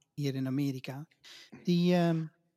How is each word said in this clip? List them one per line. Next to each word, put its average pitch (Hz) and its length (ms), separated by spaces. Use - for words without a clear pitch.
hier 139 220
in 131 120
Amerika, 139 580
die, 175 320
ehm, 165 280